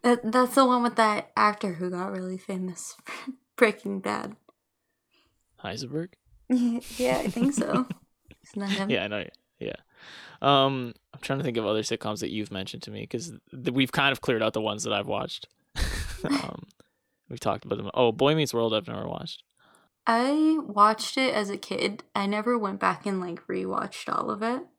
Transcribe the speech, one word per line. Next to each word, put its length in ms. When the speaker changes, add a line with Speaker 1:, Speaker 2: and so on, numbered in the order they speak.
Speaker 1:
That, 280
that's 240
the 100
one 180
with 140
that 380
actor 380
who 160
got 220
really 260
famous 600
<laughs> 60
for 260
Breaking 420
Bad. 360
Speaker 2:
Heisenberg? 460
Speaker 1:
<laughs> 200
Yeah, 680
I 100
think 260
so. 340
Speaker 2:
<laughs> 320
Speaker 1:
Isn't 100
that 100
him? 200
Speaker 2:
Yeah, 160
I 20
know. 160
Yeah. 160
Um, 520
I'm 80
trying 180
to 60
think 120
of 80
other 160
sitcoms 380
that 120
you've 200
mentioned 320
to 80
me, 160
'cause 260
th-, 220
we've 180
kind 200
of 100
cleared 220
out 100
the 80
ones 220
that 100
I've 140
watched. 400
<laughs> 80
Um, 400
we've 100
talked 260
about 120
them. 160
Oh, 180
Boy 240
Meets 180
World, 200
I've 140
never 200
watched. 360
Speaker 1:
I 540
watched 560
it 180
as 140
a 80
kid. 460
I 100
never 320
went 220
back 260
and, 140
like, 280
rewatched 640
all 200
of 120
it 180